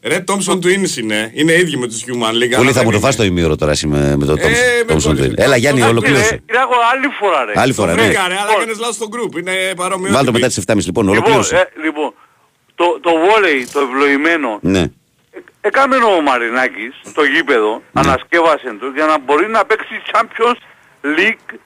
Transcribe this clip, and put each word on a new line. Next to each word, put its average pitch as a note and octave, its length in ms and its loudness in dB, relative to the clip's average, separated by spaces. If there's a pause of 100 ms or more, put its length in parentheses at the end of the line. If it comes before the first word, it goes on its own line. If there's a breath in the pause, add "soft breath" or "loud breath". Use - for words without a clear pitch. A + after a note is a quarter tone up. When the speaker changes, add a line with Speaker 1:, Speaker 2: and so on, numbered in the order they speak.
Speaker 1:
Red F3 200 -2
Thompson G3 300 -2 (100)
Twins F#3 340 0
είναι, A2 360 -4
είναι D3+ 180 2
ίδιοι E3 240 2
με B2 100 -4
τους A2+ 200 -10
Human B2+ 40 -12
League, A#2 280 -2
Speaker 2:
Πολύ B2 160 0
Speaker 1:
αλλά B2+ 120 2
Speaker 2:
θα C3+ 60 2
Speaker 1:
δεν B2+ 120 2
Speaker 2:
μου A2 60 2
το G2+ 60 2
Speaker 1:
είναι. G#2 100 0
Speaker 2:
φας C3+ 100 2
το A2+ 80 0
ημίωρο E2+ 320 0
τώρα D2+ 160 0
εσύ D2+ 140 -2
με, D2 300 0
με C#2+ 100 0
το D2 60 2
Speaker 1:
Ε, - 40 4
Speaker 2:
Thompson, A#3+ 500 2
Speaker 1:
με - 80 0
Speaker 2:
Thompson D#2 60 2 (160)
Speaker 1:
το - 60 0
Speaker 2:
Twins. C2 160 0
Έλα, C3 180 4
Γιάννη, C3 240 2
Speaker 1:
Εντάξει, A#2 160 4
Speaker 2:
ολοκλήρωσε. C#3 340 2
Speaker 3:
ρε, G#3 60 -4 (100)
Κυριάκο, B3 280 0 (180)
άλλη C4+ 160 -2 (120)
φορά, E3+ 240 0
ρε. G#2 120 -6
Speaker 2:
Άλλη B2+ 160 2
φορά, F#2 220 0
Speaker 1:
Το F2+ 60 0
Speaker 2:
ναι. - 60 2
Speaker 1:
βρήκα, F#3+ 220 0
ρε, F3+ 60 -2
αλλά G3+ 100 -4
Speaker 3:
Λοιπόν. G#3+ 180 0
Speaker 1:
έκανες A3 160 -6
λάθος A#3 160 -6
στο A#3 180 -8
group, G#3+ 260 -6
είναι F3+ 160 -6 (220)
παρομοιότυπη. F#3 400 -4
Speaker 2:
Βάλ' C3+ 80 2
το B2+ 80 0
μετά B2 140 0
τις A#2 100 -2
εφτάμιση, G#2 300 -2
λοιπόν, A#2 180 0
Speaker 3:
Λοιπόν, G2 140 4 (140)
Speaker 2:
ολοκλήρωσε. - 240 2 (200)
Speaker 3:
ε, D#3+ 80 -14
λοιπόν, D3+ 300 -4 (600 soft breath)
το, F3 280 0
το E3+ 80 0
βόλεϊ, E3 640 2
το C#3+ 80 -2
ευλογημένο, C#3 840 0
Speaker 2:
Ναι. F#2+ 180 0
Speaker 3:
ε, D2+ 80 0 (720)
έκαμε B3+ 360 0
ο G#3+ 260 2
Μαρινάκης A#2+ 720 -2 (200)
το D#3+ 100 0
γήπεδο, C#3 480 2 (200)
Speaker 2:
Ναι. - 80 -2
Speaker 3:
ανασκεύασε C#3 800 0
το B2 140 -8
για D3+ 120 0
να D#3 120 2
μπορεί D3 300 0
να A3 160 2
παίξει A3 300 -4 (180)
Champions A3+ 460 0 (600 soft breath)
League G#3+ 480 -2